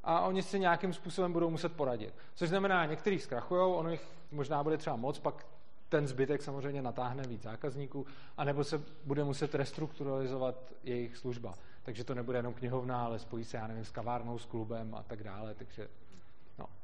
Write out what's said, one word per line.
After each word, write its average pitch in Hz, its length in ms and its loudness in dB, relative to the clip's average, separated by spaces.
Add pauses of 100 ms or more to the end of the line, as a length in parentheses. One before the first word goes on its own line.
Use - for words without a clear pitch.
a 170 180 6
oni 185 220 4
si 196 160 0
nějakým 180 340 6
způsobem 175 400 0
budou 170 160 4
muset 160 240 0
poradit. 120 400 0 (220)
Což 175 140 0
znamená, 190 360 4
některý 156 340 2
zkrachujou, 180 540 4
ono 165 160 2
jich 165 180 -2 (240)
možná 147 320 2
bude 156 140 4
třeba 147 180 0
moc, 131 240 0
pak - 260 -2 (440)
ten 147 180 6
zbytek 135 340 4
samozřejmě 139 400 -2
natáhne 127 420 -2
víc 120 180 -4
zákazníků, 135 640 -4 (320)
anebo 143 260 2
se 147 180 0 (240)
bude 143 180 2
muset 139 320 0
restrukturalizovat 135 1160 0 (100)
jejich 123 340 -2
služba. 117 360 -2 (300)
Takže 117 200 -4
to 131 120 -2
nebude 123 220 0
jenom 120 160 0
knihovna, 123 520 0
ale 113 140 -2
spojí 113 260 -4
se, - 120 -4
já 110 100 -2
nevím, 113 180 -4
s - 60 -6
kavárnou, 117 460 -2
s 110 80 -6
klubem 110 500 -2
a 107 80 -6
tak 104 200 -6
dále. 104 300 -6
Takže, 101 340 -6 (720)
no. - 80 -6 (180)